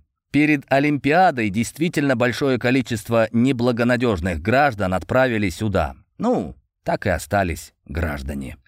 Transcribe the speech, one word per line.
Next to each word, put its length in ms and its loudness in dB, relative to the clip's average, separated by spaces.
Перед 400 2
Олимпиадой 800 2
действительно 640 -2
большое 440 0
количество 720 0
неблагонадежных 1120 0
граждан 520 2
отправили 560 0
сюда. 460 -2
Ну, 380 -2
так 220 -4
и 40 0
остались 640 -2
граждане. 680 -6